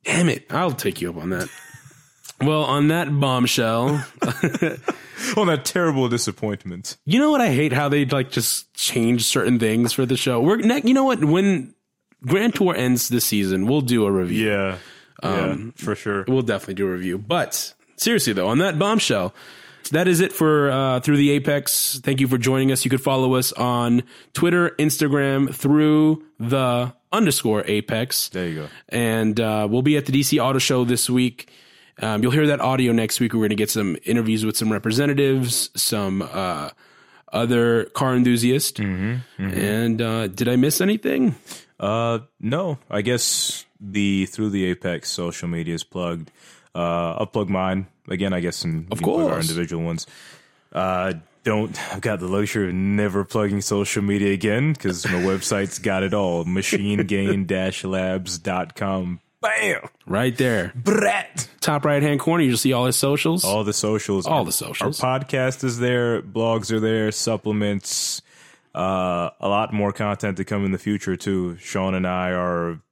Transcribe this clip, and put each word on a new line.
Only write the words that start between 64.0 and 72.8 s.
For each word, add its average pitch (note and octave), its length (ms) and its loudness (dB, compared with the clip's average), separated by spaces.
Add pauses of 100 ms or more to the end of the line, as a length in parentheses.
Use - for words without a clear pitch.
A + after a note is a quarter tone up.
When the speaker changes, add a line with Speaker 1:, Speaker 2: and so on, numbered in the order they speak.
Speaker 1:
All D#3 120 2
Speaker 2:
Our, G#2+ 60 0
Speaker 1:
the D#2+ 60 -6
socials. - 500 -4
Speaker 2:
our C3 200 0
podcast C3 420 -2
is A#2+ 160 -4
there. A#2+ 420 0
Blogs A2+ 520 -2
are A2 80 0
there. A2 320 0
Supplements. G#2 1080 -4 (540)
Uh, F#2 540 -2 (100)
a - 80 -4
lot G#2 260 0
more G2+ 200 -2
content G#2 440 -4
to F#2+ 60 -6
come G2+ 220 -4
in F#2+ 80 0
the F#2 40 -2
future, G2+ 380 -4
too. F2+ 420 -4
Sean F#2+ 380 -4
and F#2 100 -2
I F2+ 260 -2
are F2 500 -2 (100)